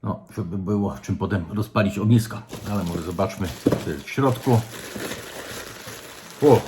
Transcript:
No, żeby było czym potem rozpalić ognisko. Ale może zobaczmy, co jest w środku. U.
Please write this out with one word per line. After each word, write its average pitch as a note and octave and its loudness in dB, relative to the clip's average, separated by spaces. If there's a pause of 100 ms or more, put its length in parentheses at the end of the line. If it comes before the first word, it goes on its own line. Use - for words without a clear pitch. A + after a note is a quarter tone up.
No, - -4 (120)
żeby F#2+ -4
było G2+ 0
czym G#2 -2
potem F#2 0
rozpalić G#2 0
ognisko. A2 4 (280)
Ale G2+ 0
może E2+ -2
zobaczmy, F2+ -2 (360)
co F2 -4
jest C#2+ -6
w - -12
środku. B2+ 4 (1800)
U. C#3+ 10 (120)